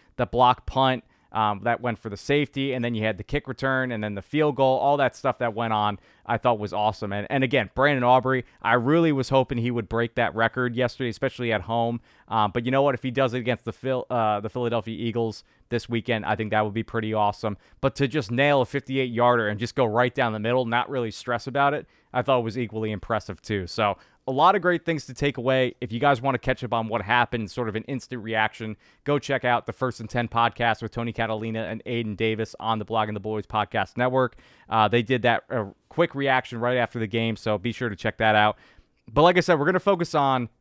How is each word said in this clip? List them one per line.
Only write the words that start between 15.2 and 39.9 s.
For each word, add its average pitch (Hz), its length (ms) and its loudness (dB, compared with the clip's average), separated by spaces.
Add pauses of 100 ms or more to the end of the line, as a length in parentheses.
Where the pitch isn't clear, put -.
this 117 180 -4
weekend, 113 380 -2
I 82 100 0
think 107 160 -4
that 107 140 2
would 104 80 -6
be 110 100 -4
pretty 110 300 -6
awesome. 104 440 -2 (220)
But 135 160 -2
to 139 140 0
just 120 200 -4
nail 139 320 4
a 120 40 0
fifty-eight 131 460 -4
yarder 120 360 4
and 104 100 -2
just 117 180 -6
go 131 100 2
right 120 280 0
down 120 200 0
the 110 60 -6
middle, 123 260 0
not 117 240 -2
really 120 220 -4
stress - 360 -4
about 139 260 2
it, 147 140 -6 (240)
I 123 120 -2
thought 127 200 4
was 113 160 -4
equally 110 320 -4
impressive 104 500 -6
too. 98 260 -4
So 101 300 0 (300)
a 131 40 -2
lot 160 240 6
of 190 60 -2
great 170 240 0
things 156 220 -2
to 131 60 -14
take 143 240 -2
away. 131 440 2
If 107 100 -8
you 117 80 -4
guys 135 220 4
wanna 131 160 0
catch - 260 -4
up 120 100 -6
on 113 140 0
what 107 140 -2
happened, 113 480 2
sort 120 180 -4
of 101 80 -4
an 113 100 -6
instant 127 360 -8
reaction, 110 560 -2 (260)
go 147 140 0
check 135 260 -4
out 120 220 0
the 135 80 -8
First - 260 -4
and 110 100 -12
Ten 120 180 -2
podcast 117 540 0
with 113 100 -8
Tony 117 200 -6
Catalina 110 520 -4
and 104 220 -8
Aiden 117 300 -4
Davis 110 440 -2
on 110 180 -2
the 107 80 -6
Blogging 107 280 -2
the 104 60 -6
Boys 107 280 -6
Podcast 104 500 -2
Network. 127 400 0 (320)
Uh, 110 180 4
they 117 140 2
did 117 220 0
that, 120 260 2
uh, 117 160 -2 (240)
quick 165 240 0
reaction 131 460 0
right 123 180 0
after 120 220 -2
the 110 80 -2
game, 113 280 -2
so 107 220 -2
be 104 140 -4
sure 120 180 -4
to 101 60 -8
check - 220 -4
that 110 180 4
out. 107 220 4 (540)
But 139 120 4
like 175 140 6
I 175 40 6
said, 165 160 4
we're 143 80 0
gonna 180 140 2
focus 175 340 0